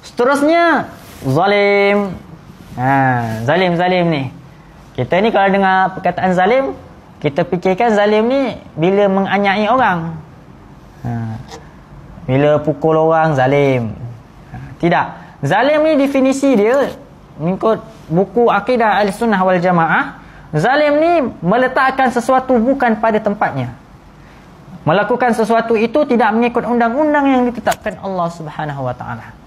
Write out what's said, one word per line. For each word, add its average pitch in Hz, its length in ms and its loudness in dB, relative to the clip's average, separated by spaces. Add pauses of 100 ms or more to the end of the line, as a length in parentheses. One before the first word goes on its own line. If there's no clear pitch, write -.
Seterusnya, 285 800 2 (400)
zalim. 202 880 2 (640)
Ha, 131 120 0 (520)
zalim-zalim 175 640 0
ni. 147 160 -2 (720)
Kita 131 240 0
ni 214 160 2
kalau 196 160 4
dengar 190 480 2
perkataan 180 320 -2
zalim, 214 400 2 (480)
kita 151 240 -2
fikirkan 185 480 0
zalim 214 400 2
ni 269 240 -2 (240)
bila 196 320 2
menganyai 196 560 0
orang. 185 480 0 (880)
Ha, 117 320 -6 (880)
bila 143 400 2
pukul 160 320 0
orang, 160 400 2
zalim. 131 560 2 (640)
Ha, 131 240 -14
tidak. 170 400 -2 (240)
Zalim 254 400 2
ni 311 160 2
definisi 269 560 2
dia, 233 400 2 (400)
mengikut 180 600 -2 (100)
buku 202 420 2
Akidah 208 500 2
Ahli 208 120 0
Sunnah 214 320 0
wal 185 160 2
Jamaah, 180 580 0 (380)
zalim 285 420 2
ni 330 160 2 (300)
meletakkan 254 680 2
sesuatu 254 480 0
bukan 240 400 2
pada 214 220 0
tempatnya. 190 560 -4 (1120)
Melakukan 226 480 0
sesuatu 226 400 0
itu 233 320 0
tidak 226 240 2
mengikut 233 320 0
undang-undang 269 640 0
yang 262 240 2
ditetapkan 214 480 -6
Allah 185 320 -4
Subhanahu 151 560 -8
wa 123 80 -6
Taala. 117 400 -14 (120)